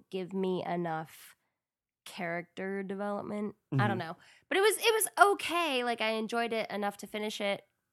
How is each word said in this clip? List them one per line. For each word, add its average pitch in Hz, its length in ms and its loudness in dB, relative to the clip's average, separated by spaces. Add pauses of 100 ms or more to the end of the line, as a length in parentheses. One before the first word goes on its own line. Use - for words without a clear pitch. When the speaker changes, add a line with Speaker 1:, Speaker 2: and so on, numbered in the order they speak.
(100)
Speaker 1:
give 185 240 -6
me 190 340 0
enough 165 680 -4 (680)
character 185 760 -6
development. 202 720 -4 (180)
I 151 140 4
don't 202 40 4
Speaker 2:
Mm-hmm. 190 80 0 (100)
Speaker 1:
know. 170 80 -10 (320)
But 330 100 2
it 392 40 4
was, 403 140 6
it 427 160 4
was 403 420 6
okay. 302 500 0
Like, 233 160 -2
I 220 100 0
enjoyed 226 420 -2
it 220 180 -2
enough 202 280 -2
to - 80 -12
finish 208 340 -6
it, 202 220 -2 (300)